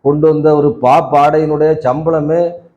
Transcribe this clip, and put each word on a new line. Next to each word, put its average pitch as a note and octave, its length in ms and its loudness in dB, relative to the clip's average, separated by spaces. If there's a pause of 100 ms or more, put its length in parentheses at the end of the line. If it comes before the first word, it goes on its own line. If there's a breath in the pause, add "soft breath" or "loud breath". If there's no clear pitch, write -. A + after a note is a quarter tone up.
கொண்டு D3 240 0
வந்த D3+ 200 0 (100)
ஒரு D3 100 0 (160)
பாப் D3 380 2
ஆடையினுடைய D3+ 480 0 (160)
சம்பளமே D#3 520 -2 (380)